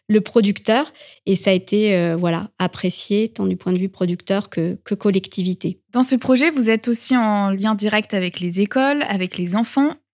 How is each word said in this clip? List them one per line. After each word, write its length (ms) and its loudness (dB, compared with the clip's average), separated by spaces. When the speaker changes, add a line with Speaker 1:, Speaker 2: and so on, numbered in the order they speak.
Speaker 1:
le 120 4
producteur. 720 0
Et 120 2
ça 140 0
a 20 6
été, 420 2
euh, 220 2
voilà, 320 -2
apprécié 680 -2
tant 180 -4
du 80 0
point 180 -4
de 60 2
vue 120 -2
producteur 600 -4
que, 320 -4
que 140 -4
collectivité. 800 -2
Speaker 2:
Dans 100 2
ce 140 2
projet, 340 4
vous 180 0
êtes 200 0
aussi 280 0
en 340 2
lien 260 0
direct 360 -2
avec 280 -2
les 200 -2
écoles, 480 0
avec 300 -4
les 160 -2
enfants. 400 0